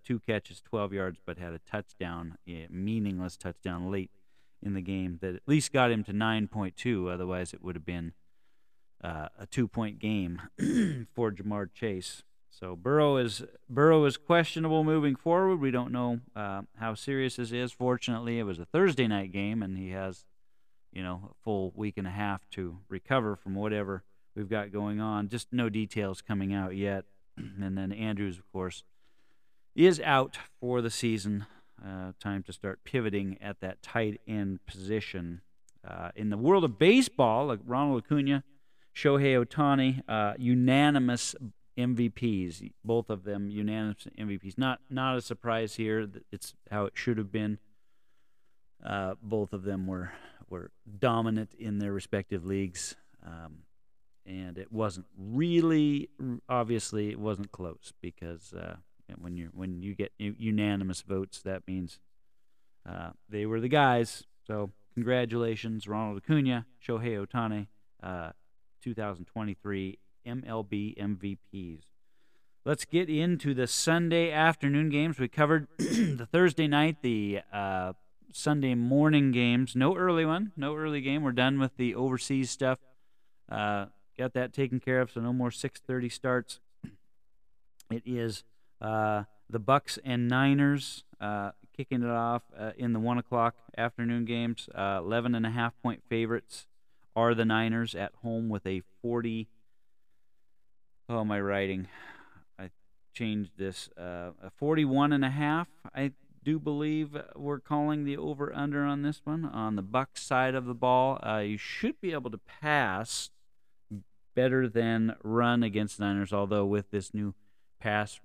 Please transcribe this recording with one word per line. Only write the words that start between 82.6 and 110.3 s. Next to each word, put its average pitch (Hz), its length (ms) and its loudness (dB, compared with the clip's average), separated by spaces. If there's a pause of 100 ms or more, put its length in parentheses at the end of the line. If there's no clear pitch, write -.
Uh, 104 360 -2 (320)
got 127 160 -4
that 127 180 -2
taken 127 280 0
care 127 200 2
of, 123 100 0
so 117 100 -6
no 120 120 0
more 123 180 0
six - 300 -8
thirty 123 300 -2
starts. 127 500 -2 (240)
<clears throat> - 60 -12 (1000)
It 117 140 -6
is, 117 400 -4 (380)
uh, 107 420 2 (240)
the 113 100 -4
Bucks 131 460 2
and 123 240 2
Niners, 139 760 4 (160)
uh, 104 320 -4 (220)
kicking 131 280 -2
it 120 80 0
off, 117 320 0 (140)
uh, 107 200 -8
in 120 160 0
the 110 80 2
one 120 160 2
o'clock 117 400 2 (220)
afternoon 117 480 0
games. 117 480 -2
Uh, 98 280 0
eleven 117 320 0
and 113 120 2
a 113 40 0
half 117 220 0 (100)
point 120 260 -2
favorites 113 580 -2 (500)
are 117 180 6
the 113 120 2
Niners 113 480 2
at 98 180 -4 (100)
home 113 280 -2
with 101 160 -4
a 95 160 -2 (180)
forty, 117 480 -2 (1600)
oh, 113 160 0
my 104 160 0
writing, 98 480 0 (720)
I 95 120 -14 (440)
changed 107 420 -2
this, 95 400 -6
uh, 87 360 -10 (100)
a 92 120 -14
forty-one 147 600 4
and 139 100 4
a 131 60 0
half, 151 380 0 (260)
I 135 180 -2 (320)
do 156 140 2
believe 151 580 -2 (180)
we're 143 240 -4
calling 147 460 0
the 143 120 -2
over-under 143 680 -2
on 143 180 -2
this 151 220 -2
one. 160 200 -2
On 110 320 -2
the 98 60 0
Bucks 120 400 -2
side 131 320 2